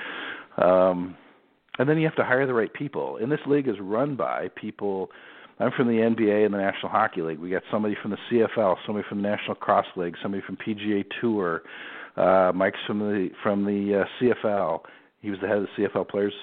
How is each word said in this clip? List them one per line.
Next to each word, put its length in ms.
Um, 540
and 100
then 100
you 60
have 120
to 80
hire 220
the 80
right 180
people. 460
And 120
this 160
league 220
is 120
run 360
by 380
people. 560
I'm 140
from 160
the 140
N 140
B 140
A 140
and 100
the 40
National 320
Hockey 320
League. 160
We 120
got 200
somebody 300
from 100
the 80
C 120
F 160
L, 280
somebody 220
from 140
the 60
National 260
Cross 320
League, 260
somebody 240
from 100
P 180
G 260
A 200
Tour. 420
Uh, 380
Mike's 320
from 120
the, 300
from 220
the, 380
uh, 20
C 120
F 140
L. 400
He 100
was 100
the 60
head 120
of 40
the 140
C 80
F 100
L 100
Players 280